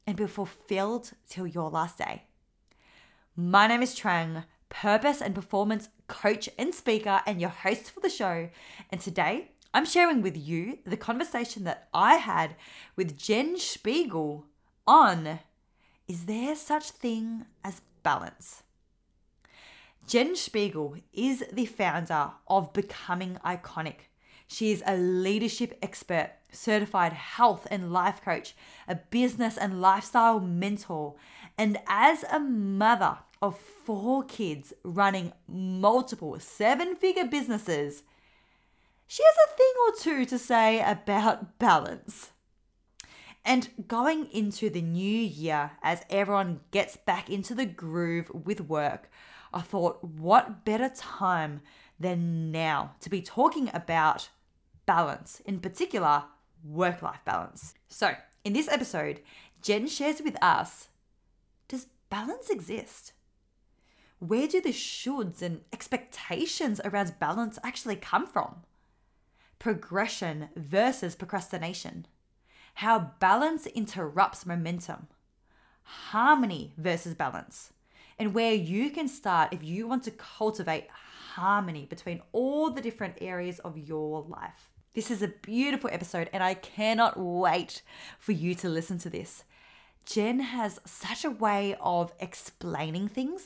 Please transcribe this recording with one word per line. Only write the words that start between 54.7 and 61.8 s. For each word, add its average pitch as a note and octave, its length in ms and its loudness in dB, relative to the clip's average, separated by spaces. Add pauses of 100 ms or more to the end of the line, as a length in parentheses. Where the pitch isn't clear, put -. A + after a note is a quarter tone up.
balance, E3 580 0
in G3 140 -4
particular, F3+ 640 0 (400)
work-life E3+ 600 -2
balance. - 520 -6 (120)
So, - 280 -2 (280)
in G3+ 100 -2
this D4+ 140 0
episode, D#3+ 540 -2 (400)
Jen G#3+ 260 0
shares D4+ 360 -2
with D4 200 -4
us, - 460 2 (800)
does B3+ 200 -12 (220)